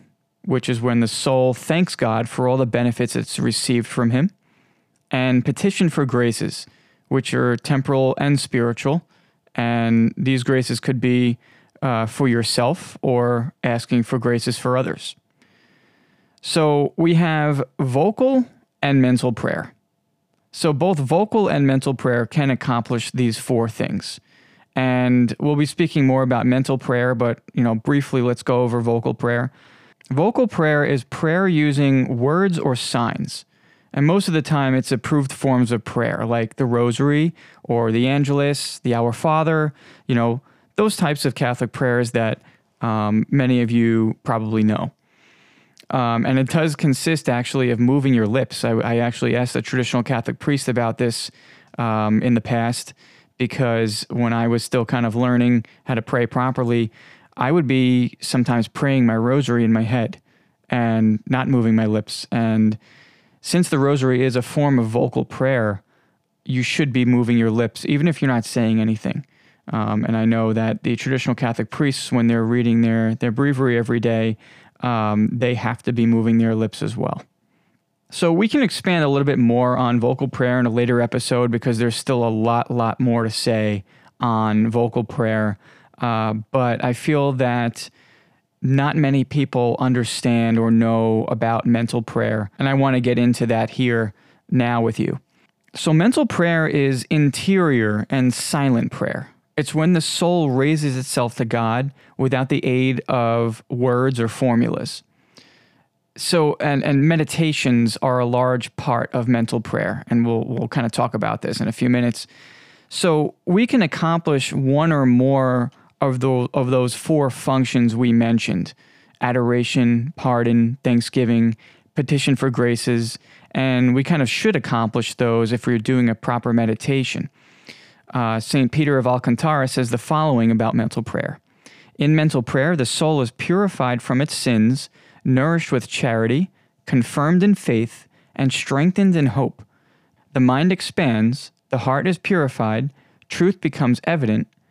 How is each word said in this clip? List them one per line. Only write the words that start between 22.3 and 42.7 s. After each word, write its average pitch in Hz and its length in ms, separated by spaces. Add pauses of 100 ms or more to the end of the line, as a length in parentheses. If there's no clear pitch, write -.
accomplish 120 580
these 120 300
four 117 280
things. - 520 (560)
And 127 640
we'll 147 160
be 143 100
speaking 151 400
more 131 160
about 123 240
mental 131 320
prayer, 123 380
but, 117 240 (140)
you 123 100
know, 117 100
briefly, 135 480
let's 120 220
go 123 180
over 120 180
vocal 117 360
prayer. 120 360 (600)
Vocal 208 360
prayer 151 380
is 123 200
prayer 175 420
using 139 720
words 170 400
or 127 160
signs. - 720 (460)
And 139 140
most 190 220
of 180 60
the 156 80
time, 135 340
it's 131 160
approved 135 420
forms 123 380
of 113 120
prayer, 117 420
like 113 320
the 135 80
Rosary 131 680 (300)
or 117 280
the 120 160
Angelus, 143 720
the 117 140
Our 117 180
Father, 156 640 (340)
you 127 80
know, 117 260 (340)
those 214 200
types 151 300
of 131 80
Catholic 123 380
prayers 123 400
that, 113 300 (400)